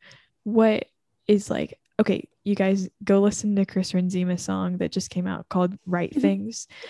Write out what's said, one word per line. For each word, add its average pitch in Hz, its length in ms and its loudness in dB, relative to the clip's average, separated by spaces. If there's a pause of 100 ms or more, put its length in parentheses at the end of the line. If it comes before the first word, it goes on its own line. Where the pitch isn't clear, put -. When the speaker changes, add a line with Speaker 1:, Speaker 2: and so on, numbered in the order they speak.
(460)
Speaker 1:
What 220 400 2 (420)
is, 208 220 4
like, - 280 -4 (220)
okay, - 300 0 (160)
you 202 100 0
guys 190 320 2 (160)
go 196 160 4
listen 208 380 2
to 196 80 2
Chris - 260 -2
Renzima's 180 520 0
song 185 340 -2
that 175 160 -4
just - 160 -4
came 180 180 -4
out - 220 -8
called 180 360 0
Right 175 240 -2
Speaker 2:
Mm-hmm. 277 120 -2
Speaker 1:
Things. 202 460 -2 (220)